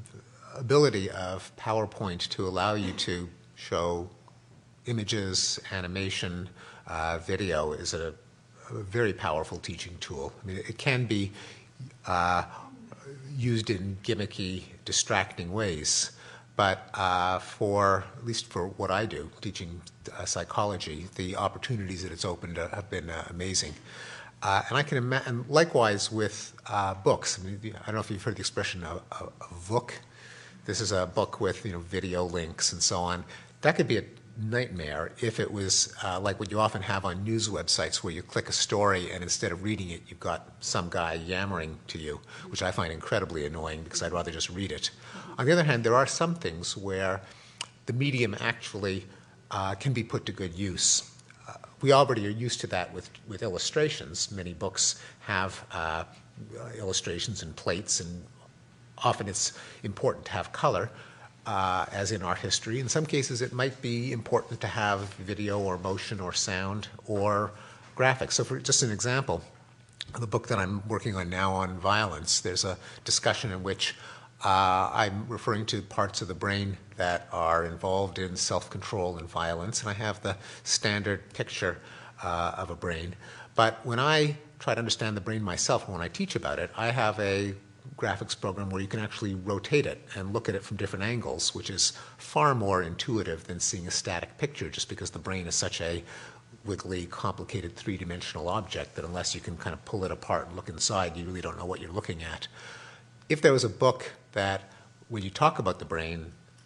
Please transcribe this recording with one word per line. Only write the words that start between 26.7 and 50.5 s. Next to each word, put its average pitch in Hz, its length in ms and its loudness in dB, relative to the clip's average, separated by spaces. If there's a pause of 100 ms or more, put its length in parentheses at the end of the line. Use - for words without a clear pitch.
books. - 440 4
I 92 80 -8
mean, 101 120 -6 (220)
I - 40 -14
don't 110 100 -2
know 110 60 2
if 110 100 -4
you've 98 100 -4
heard 104 140 0
the 101 60 -8
expression, 95 420 -2
a, 82 180 -6 (100)
a, - 140 -8
a 87 440 -12
book. 120 280 0 (680)
This 101 160 0
is 101 100 0
a 92 140 4
book 92 340 0
with, 95 260 0
you 101 60 -4
know, 85 80 -6
video 90 460 -2
links 85 480 -2
and 87 100 0
so 95 160 2
on. 87 240 0 (380)
That 156 160 6
could 147 100 4
be 117 100 4
a - 60 0 (340)
nightmare 92 840 -2
if 117 180 0
it 101 100 0
was, 98 440 2 (100)
uh, 92 160 0
like 98 180 0
what 101 140 -4
you 104 80 2
often 107 220 4
have 98 240 0
on 92 180 -2
news 110 240 2
websites 85 560 0
where - 80 -2
you 82 100 -6
click - 280 -2
a - 20 -2
story 98 600 4
and 90 120 -6
instead 90 300 0
of 92 100 -6
reading 98 280 -2
it, 85 180 -10
you've - 100 -14
got 82 400 -4
some 87 300 0
guy 82 240 0
yammering 85 640 -2 (100)
to - 100 -8
you, 73 220 -6 (300)
which - 120 -4
I 92 100 2
find 82 200 0
incredibly 80 540 0
annoying 80 380 -4
because 85 200 -4
I'd 82 80 -2
rather 87 200 0
just 80 180 -4
read 92 240 -4
it. - 180 -4 (460)
On 123 80 0
the 156 80 8
other 175 100 8
hand, 120 220 4
there 117 100 8
are 131 100 8
some 170 300 0
things 85 400 -4
where 95 460 0 (640)
the 123 80 -2
medium 123 480 2
actually, 98 640 0 (460)
uh, 98 240 0
can 135 180 0
be 117 100 2
put - 220 -4
to 104 80 -4
good 92 200 -4